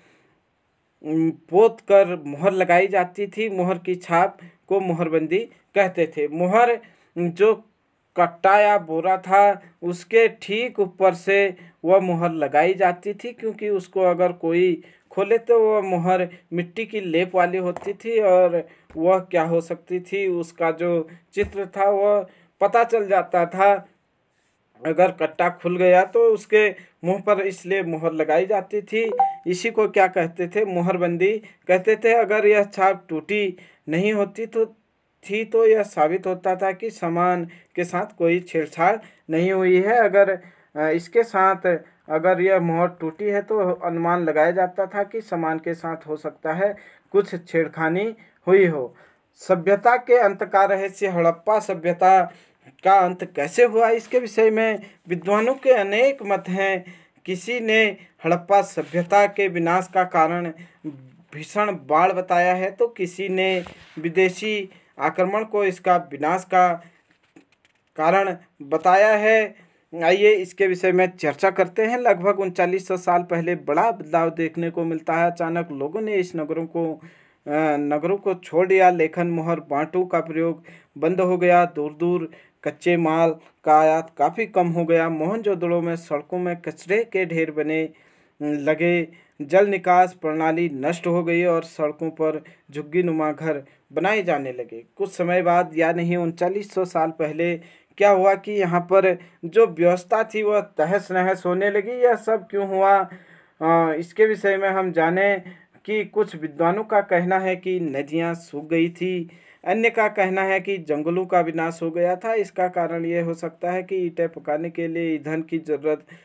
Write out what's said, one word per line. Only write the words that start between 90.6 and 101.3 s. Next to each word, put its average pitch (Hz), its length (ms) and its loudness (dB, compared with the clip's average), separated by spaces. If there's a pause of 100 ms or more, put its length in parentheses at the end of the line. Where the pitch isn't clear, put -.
नष्ट 147 380 -6
हो 175 160 0
गई 170 200 0
और 165 200 0
सड़कों 156 460 -6
पर 156 340 -4 (280)
झुग्गी 151 320 -4
नुमा 156 280 -2
घर 147 320 -6 (300)
बनाए 190 300 -2
जाने 143 280 -4
लगे। 117 340 -14 (100)
कुछ 190 160 -6
समय 180 300 0
बाद, 175 360 2
या 165 140 2
नहीं 170 260 -2
उनचालीस 180 560 -4
सौ 185 120 -2
साल 165 240 -2
पहले 165 520 -4 (360)
क्या 202 120 4
हुआ 196 260 4
कि 196 160 -8
यहाँ 175 300 0
पर 185 360 2 (280)
जो 202 220 4
व्यवस्था 175 560 0
थी 214 200 -6
वह 208 180 2
तहस 185 500 -4
नहस 185 340 0